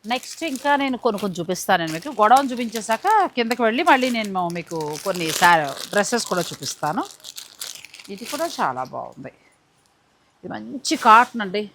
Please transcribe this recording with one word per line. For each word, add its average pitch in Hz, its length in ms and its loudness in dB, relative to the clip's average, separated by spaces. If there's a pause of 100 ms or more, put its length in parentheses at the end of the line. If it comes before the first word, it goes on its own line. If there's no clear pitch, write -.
(120)
నెక్స్ట్ - 300 -6 (100)
ఇంకా 269 180 -2 (120)
నేను 269 220 -2
కొన్ని 214 180 0
కొన్ని 196 180 -4
చూపిస్తాను 180 420 0
నేను 160 140 -4
మీకు. 165 140 -8 (100)
గోడౌన్ 247 320 6
చూపించేశాక 226 540 -4 (280)
కిందకి 240 320 -2
వెళ్ళి 233 240 0
మళ్ళీ 262 260 4
నేను 202 260 -2 (140)
మీకు 170 220 -8 (260)
కొన్ని 180 220 -2 (140)
సా-, 160 340 6 (180)
డ్రెస్సెస్ - 380 0
కూడా 180 200 0
చూపిస్తాను. 151 520 -6 (1120)
ఇది 202 180 -14
కూడా 294 140 -4 (140)
చాలా 131 240 -2 (100)
బాగుంది, 127 380 -12 (1040)
ఇది - 160 -16
మంచి 240 420 -6 (100)
కాటన్ 233 400 6
అండి 196 160 -4 (120)